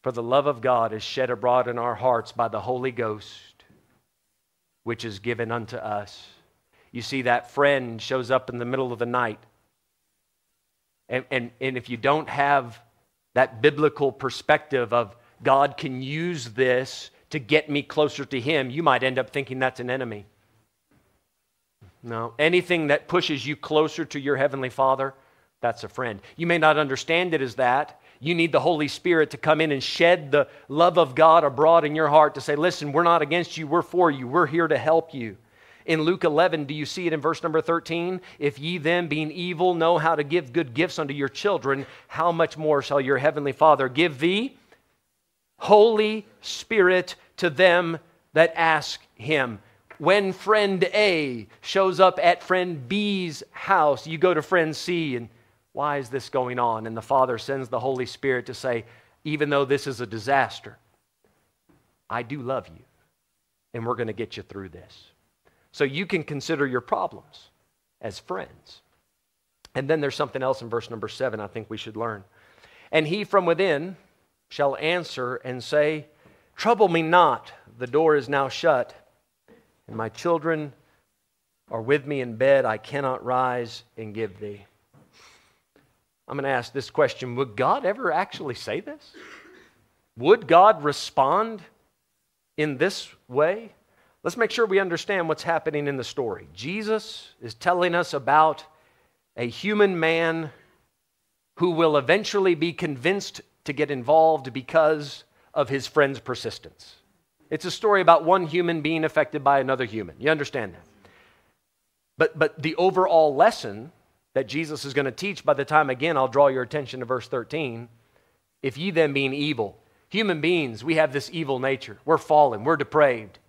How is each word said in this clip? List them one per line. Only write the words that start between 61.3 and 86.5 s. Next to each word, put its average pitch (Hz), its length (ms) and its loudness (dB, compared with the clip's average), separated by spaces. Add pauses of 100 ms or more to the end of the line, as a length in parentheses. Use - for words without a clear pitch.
I 117 140 -6
do 131 180 -12
love 123 280 -6
you, 82 140 -20 (880)
and 113 120 -8
we're 120 100 -2
gonna 110 180 -6
get 104 240 -10
you 98 60 -14
through 98 260 -14
this." - 400 -20 (640)
So - 120 -2
you 143 220 -4
can 175 180 -4
consider 143 440 -4
your 123 140 -2
problems - 680 -6 (500)
as 107 200 -10
friends. - 600 -14 (920)
And 135 160 -6
then 156 120 2
there's 139 140 -4
something 135 280 -4
else 131 180 -2
in 117 80 -12
verse 117 220 -6
number 107 160 -10
seven 110 320 -6
I 104 80 -10
think 107 220 -10
we 110 80 -8
should 107 200 -12
learn. 107 260 -6 (680)
"And 156 160 2
he 202 160 -4
from 190 220 2
within 170 520 0 (520)
shall 139 260 -2
answer 151 600 -4
and 127 260 -10
say, 151 420 0 (500)
Trouble 214 320 2
me 165 140 2
not, 160 500 4 (280)
the 123 80 -6
door 151 280 4
is 139 140 -2
now 139 200 0
shut, 139 440 0 (920)
and 110 100 -12
my 113 120 -6
children 156 640 -2 (1000)
are 113 100 -6
with 135 240 0
me 143 160 -4
in 120 140 -8
bed, 135 280 4
I 110 140 -2
cannot 135 480 -6
rise 123 580 -2 (140)
and 107 160 -12
give 101 260 -8
thee." 101 260 -14 (1600)
I'm 139 100 -10
gonna 139 120 -4
ask 120 220 -2